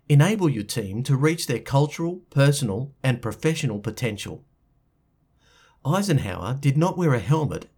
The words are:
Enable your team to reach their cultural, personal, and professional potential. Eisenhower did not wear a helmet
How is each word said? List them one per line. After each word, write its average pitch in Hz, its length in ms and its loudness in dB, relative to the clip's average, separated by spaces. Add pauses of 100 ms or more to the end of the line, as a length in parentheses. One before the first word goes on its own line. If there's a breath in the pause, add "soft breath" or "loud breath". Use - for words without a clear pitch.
Enable 165 400 6
your 107 160 -2
team 104 380 -6
to 135 140 0
reach 156 320 0
their 120 100 -2
cultural, 151 720 -2
personal, 139 720 0
and 123 180 0
professional 117 600 -4
potential. 104 640 -8 (1400 soft breath)
Eisenhower 131 760 0
did 139 160 2
not 180 220 2
wear 160 160 2
a 117 60 0
helmet 110 580 -2